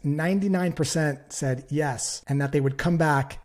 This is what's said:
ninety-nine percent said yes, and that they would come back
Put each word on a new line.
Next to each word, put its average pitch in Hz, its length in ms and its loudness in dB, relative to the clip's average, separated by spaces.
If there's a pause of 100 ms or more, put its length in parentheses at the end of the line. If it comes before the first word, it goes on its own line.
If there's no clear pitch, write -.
ninety-nine 180 680 0
percent 151 600 -2
said 131 340 -2
yes, 143 600 -4
and 139 120 0
that 139 120 -2
they 147 100 2
would 135 160 0
come 175 200 2
back 143 480 2